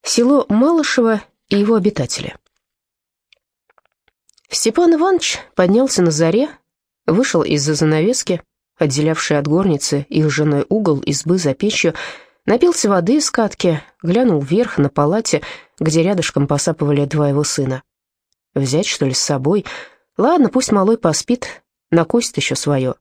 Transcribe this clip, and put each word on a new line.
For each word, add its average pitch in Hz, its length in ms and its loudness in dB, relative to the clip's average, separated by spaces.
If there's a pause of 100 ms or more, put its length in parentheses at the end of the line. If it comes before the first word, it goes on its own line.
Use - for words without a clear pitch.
Село 247 400 2
Малышево 240 720 2 (280)
и 202 100 0
его 208 160 2
обитатели. 196 640 -4 (2000)
Степан 339 460 2
Иванович 349 460 0 (160)
поднялся 202 440 2
на 165 120 4
заре, 170 360 0 (580)
вышел 180 360 0
из-за 147 320 0
занавески, 165 680 0 (380)
отделявшей 151 580 0
от 143 120 -2
горницы 151 600 0
их 156 220 0
с - 20 -4
женой 147 360 0
угол 160 320 0
избы 160 380 -2
за 147 160 -2
печью, - 380 -2 (520)
напился 247 440 2
воды 196 280 2
из 294 160 0
катки, 196 500 -2 (180)
глянул 185 400 2
вверх 175 380 -2
на 143 120 2
палате, 156 520 0 (380)
где 156 240 0
рядышком 170 420 0
посапывали 147 580 0
два 147 260 0
его 143 120 0
сына. 131 400 -4 (720)
«Взять, 139 320 -2
что - 200 -4
ли, 131 60 -2
с - 60 -4
собой? 147 480 -2 (500)
Ладно, 277 340 2
пусть - 200 -2
малой 208 280 2
поспит, - 640 -4 (260)
накосит 170 460 0
еще 135 180 -4
свое». 131 460 -2